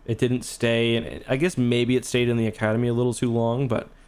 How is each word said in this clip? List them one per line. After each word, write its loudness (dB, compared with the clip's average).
it -2
didn't 0
stay, 0
and -2
it, -12
I 0
guess -2
maybe 2
it 0
stayed 0
in 2
the 2
Academy 0
a 0
little 0
too 0
long, 0
but -2